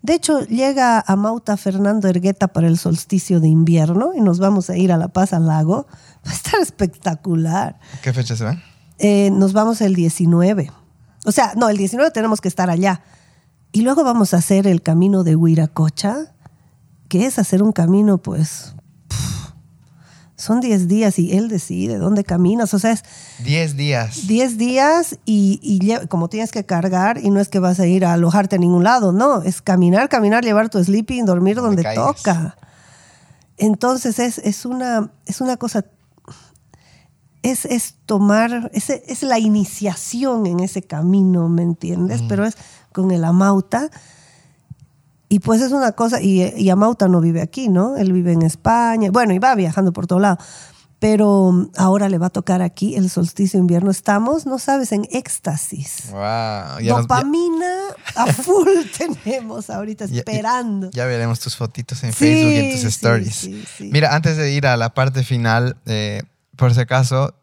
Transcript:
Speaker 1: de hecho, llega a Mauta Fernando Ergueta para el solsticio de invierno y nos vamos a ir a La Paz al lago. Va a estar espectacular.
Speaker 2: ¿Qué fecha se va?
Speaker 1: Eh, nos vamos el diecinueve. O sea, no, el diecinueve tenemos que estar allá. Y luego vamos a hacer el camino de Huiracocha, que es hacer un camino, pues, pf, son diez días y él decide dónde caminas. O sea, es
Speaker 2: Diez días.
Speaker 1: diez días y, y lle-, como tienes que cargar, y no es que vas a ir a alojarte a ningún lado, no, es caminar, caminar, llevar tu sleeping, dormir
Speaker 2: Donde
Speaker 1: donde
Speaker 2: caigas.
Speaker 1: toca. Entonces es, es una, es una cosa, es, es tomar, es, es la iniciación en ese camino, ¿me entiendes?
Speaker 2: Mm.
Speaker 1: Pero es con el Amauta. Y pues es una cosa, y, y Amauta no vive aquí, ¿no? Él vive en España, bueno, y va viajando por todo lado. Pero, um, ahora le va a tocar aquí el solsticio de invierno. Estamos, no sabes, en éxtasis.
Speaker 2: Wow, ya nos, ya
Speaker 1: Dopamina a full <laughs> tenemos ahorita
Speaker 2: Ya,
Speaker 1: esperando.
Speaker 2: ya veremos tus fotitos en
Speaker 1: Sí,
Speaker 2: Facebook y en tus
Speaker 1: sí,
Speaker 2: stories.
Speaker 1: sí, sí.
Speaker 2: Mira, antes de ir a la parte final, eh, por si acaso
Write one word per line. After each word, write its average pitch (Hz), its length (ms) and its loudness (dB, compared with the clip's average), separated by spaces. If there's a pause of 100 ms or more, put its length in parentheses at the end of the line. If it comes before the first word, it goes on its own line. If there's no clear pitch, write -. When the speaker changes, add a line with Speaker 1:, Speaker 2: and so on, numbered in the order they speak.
Speaker 1:
de 285 120 0
hecho, 311 320 0
llega 247 600 2
a 196 100 2
Mauta 214 400 -2
Fernando 202 520 0
Ergueta 185 400 0
para 165 180 0
el 165 120 4
solsticio 175 600 0
de 160 100 4
invierno 165 680 2
y 269 60 -2
nos 175 160 4
vamos 196 320 0
a 180 60 -4
ir 180 160 2
a 165 40 2
La 165 120 -2
Paz 185 260 0
al 165 120 2
lago. 160 400 0 (400)
Va - 60 -10
a - 20 -6
estar - 260 -2
espectacular. 170 1160 -4 (240)
Speaker 2:
¿Qué 131 120 -4
fecha 117 200 -4
se 113 100 -6
va? 156 180 -4 (360)
Speaker 1:
Eh, 202 320 2
nos 196 220 2
vamos 220 300 0
el 190 120 2
diecinueve. 170 760 2 (540)
O 214 60 0
sea, 240 220 2
no, 233 140 2
el 208 80 0
diecinueve 233 340 0
tenemos 220 300 -2
que 190 80 -4
estar 180 220 -2
allá. 180 320 0 (680)
Y 214 120 0
luego 277 220 2
vamos 233 300 2
a 175 40 4
hacer 196 280 2
el 175 160 2
camino 185 400 2
de 160 140 2
Huiracocha, 165 960 0 (760)
que 190 180 0
es 262 120 -4
hacer 190 240 0
un 214 100 2
camino, 190 460 2
pues, - 560 -6 (340)
pf, - 420 -6 (840)
son 233 240 -2
diez 208 280 2
días 208 300 2
y 175 180 0
él 220 120 0
decide 202 500 -4
dónde 196 260 0
caminas. 185 500 0
O 202 40 2
sea, 220 140 2
es 214 100 -4 (400)
Speaker 2:
Diez 147 340 -2
días. 135 520 -2
Speaker 1:
diez 233 300 0
días 269 680 2
y, 202 380 2
y 202 180 0
lle-, 202 280 0
como 170 200 -2
tienes 220 240 -6
que 208 120 -6
cargar, 185 540 0
y 202 120 0
no 202 100 2
es 196 80 -2
que 202 100 -2
vas 180 220 2
a 180 60 2
ir 185 180 4
a 170 80 2
alojarte 175 440 2
a - 20 2
ningún 175 260 4
lado, 220 280 4
no, 233 300 2
es 180 180 -4
caminar, 185 480 2
caminar, 233 360 2
llevar 220 260 2
tu 190 120 0
sleeping, 220 420 -2
dormir 190 320 2
Speaker 2:
Donde 247 120 -2
Speaker 1:
donde 185 140 2
Speaker 2:
caigas. 110 220 -2 (120)
Speaker 1:
toca. 170 400 -2 (1000)
Entonces 240 640 0
es, 247 200 -2
es - 280 -4
una, 247 440 -4 (160)
es - 140 -8
una 254 160 -2
cosa, 226 280 -4 (1600)
es, 247 240 -4
es 240 300 -4 (100)
tomar, 220 680 0
es, - 160 -6
es - 320 -6
la 254 160 0
iniciación 214 1080 -2
en 175 140 -2
ese 185 220 -6
camino, 175 640 2
¿me 170 140 0
entiendes? 175 600 -4
Speaker 2:
Mm. 226 60 -4
Speaker 1:
Pero 202 180 -2
es 226 80 -4 (380)
con 190 180 0
el 170 140 0
Amauta. 196 680 2 (1400)
Y 208 120 2
pues 220 220 2
es 254 100 0
una 269 200 0
cosa, 233 300 -2
y, 190 200 2 (140)
y 190 140 2
Amauta 202 380 2
no 180 120 4
vive 165 220 0
aquí, 247 260 -6
¿no? 202 280 2
Él 190 160 0
vive 175 200 0
en 165 100 2
España, 226 680 0
bueno, 220 240 2
y 185 40 0
va 254 160 2
viajando 185 380 0
por 180 140 -6
todo 180 140 0
lado. 196 180 2 (640)
Pero, 202 480 4
um, 180 280 2
ahora 196 320 2
le 190 80 -2
va 170 100 -2
a 180 40 -2
tocar 180 320 -2
aquí 185 320 -4
el 185 160 0
solsticio 185 480 -2
de 180 40 4
invierno. 175 280 2
Estamos, 226 560 -2
no 262 120 -4
sabes, 269 340 -2
en 208 180 -4
éxtasis. - 1040 -8
Speaker 2:
Wow, 98 80 -10
ya 104 580 -6
nos, - 40 -8
ya - 180 2
Speaker 1:
Dopamina 320 720 0 (440)
a 233 160 2
full 359 360 2 (140)
<laughs> - 140 -12
tenemos 220 720 -8
ahorita 214 380 -10
Speaker 2:
Ya, 123 120 -6
Speaker 1:
esperando. 214 720 -4
Speaker 2:
ya 123 120 -6
veremos 117 360 -4
tus - 160 -10
fotitos - 480 -10
en - 80 -6
Speaker 1:
Sí, - 60 -8
Speaker 2:
Facebook 311 340 4
y 294 60 2
en 277 140 0
tus 254 100 -4
Speaker 1:
sí, 240 40 -2
Speaker 2:
stories. 110 480 0
Speaker 1:
sí, 107 300 -12 (120)
sí. 101 160 -14
Speaker 2:
Mira, 151 220 2
antes 156 240 0
de 147 140 -2
ir 143 140 0
a 123 120 4
la 117 160 -2
parte 131 300 0
final, 117 600 0
eh, 107 380 -4 (340)
por 123 160 4
si 120 80 2
acaso 131 640 0